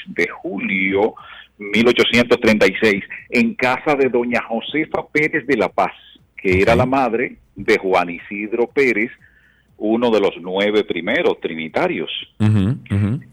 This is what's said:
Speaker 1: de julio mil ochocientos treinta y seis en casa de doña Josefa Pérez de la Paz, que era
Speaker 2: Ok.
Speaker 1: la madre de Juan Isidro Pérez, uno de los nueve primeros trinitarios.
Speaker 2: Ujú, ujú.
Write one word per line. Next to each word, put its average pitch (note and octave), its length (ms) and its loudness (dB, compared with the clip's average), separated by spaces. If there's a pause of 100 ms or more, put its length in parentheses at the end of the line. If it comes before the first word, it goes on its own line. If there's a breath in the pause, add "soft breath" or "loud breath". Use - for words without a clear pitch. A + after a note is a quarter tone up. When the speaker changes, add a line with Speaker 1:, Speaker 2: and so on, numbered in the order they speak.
Speaker 1:
de - 240 -4
julio G2+ 880 -2 (420 loud breath)
mil G#2 300 0
ochocientos A#2+ 520 4
treinta A2 280 4
y F#2+ 120 2
seis G2+ 240 2 (280 loud breath)
en A#2 240 2
casa B2+ 400 0
de C3+ 140 2
doña A#2+ 380 0
Josefa D3+ 640 -4
Pérez D3+ 360 -2
de C3+ 100 2
la F#2 120 0
Paz, F#2 240 0 (440)
que F#2 240 2
era G#2+ 120 4
Speaker 2:
Ok. A#2 40 4
Speaker 1:
la B2+ 80 2
madre B2+ 520 -2 (180)
de G2+ 240 0
Juan F2+ 320 0
Isidro G#2 560 -4
Pérez, B2 420 0 (680 soft breath)
uno A2+ 320 0
de G#2+ 80 4
los G2 200 2
nueve G2 440 0
primeros F#2+ 560 -2
trinitarios. E2 720 -4 (280)
Speaker 2:
Ujú, G#2+ 380 2 (180)
ujú. G2+ 240 -2 (140)